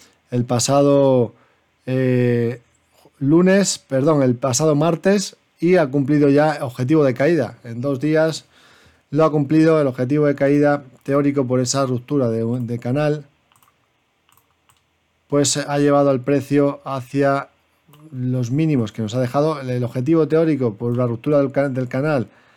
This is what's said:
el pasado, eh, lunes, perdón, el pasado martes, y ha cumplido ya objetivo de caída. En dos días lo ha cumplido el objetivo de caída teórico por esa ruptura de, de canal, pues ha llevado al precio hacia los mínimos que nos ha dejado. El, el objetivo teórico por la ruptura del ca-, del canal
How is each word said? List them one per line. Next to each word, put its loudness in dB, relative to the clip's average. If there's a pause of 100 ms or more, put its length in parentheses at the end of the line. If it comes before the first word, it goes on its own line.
(280)
el -2
pasado, 2 (540)
eh, 0 (560)
lunes, 2
perdón, 0
el 2
pasado 0
martes, -2 (220)
y 2
ha 2
cumplido 2
ya 2
objetivo 0
de 2
caída. 0
En -12
dos -4
días -2 (640)
lo 2
ha 2
cumplido 2
el 0
objetivo -2
de 0
caída 2 (180)
teórico 0
por 0
esa -2
ruptura -2
de, -2
de -6
canal, -2 (2000)
pues 0
ha -4
llevado 4
al 0
precio 0
hacia -2 (640)
los -4
mínimos 0
que -8
nos -6
ha -2
dejado. -2
El, -8
el -2
objetivo 0
teórico 0
por -4
la 0
ruptura -2
del 0
ca-, -2
del -4
canal -2 (300)